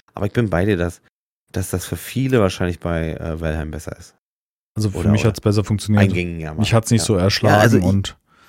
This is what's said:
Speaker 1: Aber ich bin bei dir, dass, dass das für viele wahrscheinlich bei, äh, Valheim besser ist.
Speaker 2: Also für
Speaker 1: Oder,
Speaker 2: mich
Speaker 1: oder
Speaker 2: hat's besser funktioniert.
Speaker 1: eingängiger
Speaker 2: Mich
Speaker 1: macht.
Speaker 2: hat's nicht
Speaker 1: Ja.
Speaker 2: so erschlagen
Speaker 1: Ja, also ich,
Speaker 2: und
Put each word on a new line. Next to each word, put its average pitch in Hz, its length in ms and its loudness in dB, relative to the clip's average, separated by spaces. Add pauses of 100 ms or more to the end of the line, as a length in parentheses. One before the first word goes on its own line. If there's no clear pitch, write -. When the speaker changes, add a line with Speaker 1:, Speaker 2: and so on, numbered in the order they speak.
(140)
Speaker 1:
Aber 95 120 -4
ich 110 80 -4
bin 117 160 0
bei 85 160 0
dir, 104 120 2
dass, 87 240 -4 (500)
dass - 180 -4
das 90 160 -4
für 95 120 -8
viele 131 440 -2
wahrscheinlich 90 380 -2
bei, 80 340 -4
äh, 80 260 -8
Valheim 80 320 -4
besser - 260 -12
ist. - 180 -20 (640)
Speaker 2:
Also 107 120 0
für 95 100 -6
Speaker 1:
Oder, 104 120 2
Speaker 2:
mich 107 100 4
Speaker 1:
oder 113 80 2
Speaker 2:
hat's 98 120 -4
besser 104 220 2
funktioniert. 104 400 2
Speaker 1:
eingängiger 85 480 -2
Speaker 2:
Mich 78 80 -6
Speaker 1:
macht. 107 140 0
Speaker 2:
hat's 113 180 2
nicht 113 100 4
Speaker 1:
Ja. - 40 -4
Speaker 2:
so 107 100 2
erschlagen 98 400 2
Speaker 1:
Ja, 104 60 6
also 110 160 6
ich, 92 80 2
Speaker 2:
und 98 320 0 (300)